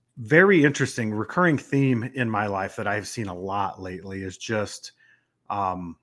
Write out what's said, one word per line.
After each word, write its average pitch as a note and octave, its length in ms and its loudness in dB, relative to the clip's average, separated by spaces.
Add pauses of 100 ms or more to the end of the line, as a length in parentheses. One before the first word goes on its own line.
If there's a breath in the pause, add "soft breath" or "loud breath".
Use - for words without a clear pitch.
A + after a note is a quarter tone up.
(180)
very D#3+ 460 6
interesting. B2 480 0
Recurring C#3+ 460 2
theme C3 460 0 (100)
in B2+ 160 -2
my G#2+ 160 0
life G2 300 -4
that G#2+ 100 -6
I've G2+ 220 -4
seen A2 200 -6
a F#2 60 -8
lot F#2+ 480 -6
lately F#2+ 400 -10
is F#2+ 160 -10
just, - 540 -6 (580 soft breath)
um, F#2 540 -4